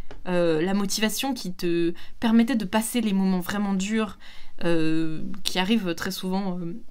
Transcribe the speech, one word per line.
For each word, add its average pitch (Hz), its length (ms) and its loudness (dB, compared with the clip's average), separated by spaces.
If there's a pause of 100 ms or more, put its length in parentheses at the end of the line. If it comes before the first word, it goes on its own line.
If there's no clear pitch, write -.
(260)
euh, 175 340 2
la 190 140 0
motivation 208 580 0
qui 180 220 -6
te 170 400 0 (260)
permettait 233 360 4
de 214 100 -2
passer 226 340 0
les 214 140 0
moments 190 260 2
vraiment 202 320 -2
durs, 202 460 -2 (460)
euh, 160 580 4 (220)
qui - 140 0
arrivent 185 360 0
très - 160 -6
souvent, 185 480 -4
euh, 175 200 -6 (120)